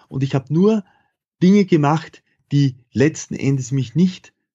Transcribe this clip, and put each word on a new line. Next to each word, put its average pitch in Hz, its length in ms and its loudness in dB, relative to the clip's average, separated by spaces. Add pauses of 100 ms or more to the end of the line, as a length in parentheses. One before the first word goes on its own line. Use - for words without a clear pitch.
und 135 160 -6
ich 135 100 -6
habe 139 180 -4
nur 202 320 2 (600)
Dinge 196 220 4
gemacht, 156 580 -2 (280)
die 139 240 0 (160)
letzten - 440 -2
Endes 131 360 -4
mich 135 240 -6
nicht 180 380 -2 (220)